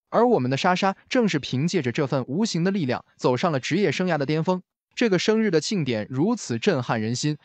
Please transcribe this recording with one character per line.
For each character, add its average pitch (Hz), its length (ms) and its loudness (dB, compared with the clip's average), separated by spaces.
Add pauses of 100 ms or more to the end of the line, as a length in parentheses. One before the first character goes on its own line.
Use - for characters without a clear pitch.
(100)
而 226 160 4
我 220 140 2
们 123 100 0
的 135 60 0
莎 180 180 2
莎 190 220 0 (120)
正 240 200 2
是 160 100 0
凭 135 280 -2
借 175 140 -2
着 120 120 -2
这 156 120 -2
份 131 220 -2
无 165 180 -2
形 170 200 -2
的 196 80 0
力 196 120 -2
量， 120 200 -4 (120)
走 127 200 2
上 165 160 0
了 135 80 -2
职 - 160 -2
业 190 160 2
生 185 160 -2
涯 160 100 0
的 139 80 0
巅 156 160 0
峰。 185 180 -2 (360)
这 240 140 2
个 180 80 4
生 220 240 2
日 214 80 2
的 160 100 4
庆 175 240 -2
典 110 240 -2
如 170 280 0
此 123 200 -6
震 143 240 0
撼 123 200 -2
人 110 160 -2
心， 151 280 -2